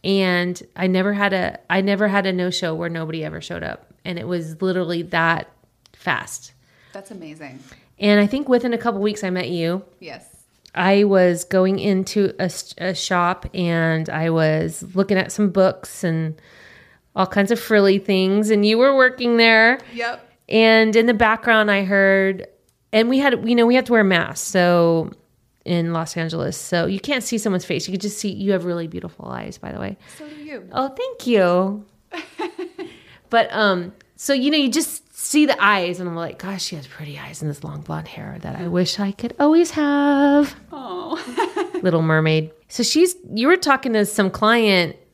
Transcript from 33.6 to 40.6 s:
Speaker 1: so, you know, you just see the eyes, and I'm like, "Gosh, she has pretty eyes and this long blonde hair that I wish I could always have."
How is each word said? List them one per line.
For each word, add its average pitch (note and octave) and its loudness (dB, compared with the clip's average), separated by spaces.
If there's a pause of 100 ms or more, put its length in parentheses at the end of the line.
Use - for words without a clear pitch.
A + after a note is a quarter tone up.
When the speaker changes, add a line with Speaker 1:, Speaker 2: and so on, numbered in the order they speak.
Speaker 1:
so, - -4
you C4+ 0
know, D#4 2
you C4+ 2
just - -4
see - 2
the C4+ 2
eyes, F3+ 2
and F3+ -6
I'm E3 -6
like, E3 -8
"Gosh, F#3+ -10
she - -10
has C3+ -16
pretty D3 -16
eyes C#3+ -14
and D3+ -4
this C#3+ -10
long D3 -12
blonde D#3 -10
hair - -14
that - -10
I F3 -8
wish F3 0
I G3 -2
could A#3+ -10
always E4 4
have." C#4+ 2 (160)